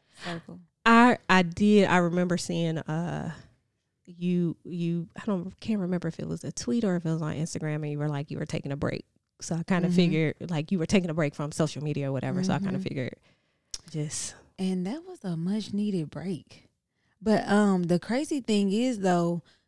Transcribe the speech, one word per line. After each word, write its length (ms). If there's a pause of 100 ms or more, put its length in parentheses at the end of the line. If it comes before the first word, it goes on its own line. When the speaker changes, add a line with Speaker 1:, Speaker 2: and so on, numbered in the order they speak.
(240)
Speaker 1:
circle. 340 (320)
Speaker 2:
I, 280 (100)
I 140
did. 440
I 120
remember 400
seeing, 400
uh, 520 (760)
you, 580
you, 420 (140)
I 60
don't, 340
can't 200
remember 280
if 100
it 80
was 180
a 60
tweet 320
or 140
if 80
it 80
was 80
on 140
Instagram, 420
and 140
you 80
were 100
like, 220
you 80
were 80
taking 260
a 40
break. 280 (380)
So 120
I 100
kinda 240
Speaker 1:
Mm-hmm. 80
Speaker 2:
figured, 380 (140)
like, 240
you 60
were 80
taking 240
a 40
break 200
from 180
social 320
media 240
or 40
whatever. 300
So 120
I 40
kinda 200
Speaker 1:
Mm-hmm. 60
Speaker 2:
figured 320 (720)
just 440 (240)
Speaker 1:
And 280
that 200
was 180
a 120
much 380
needed 360
break. 540 (560)
But, 280
um, 340
the 160
crazy 420
thing 320
is, 280
though, 420 (260)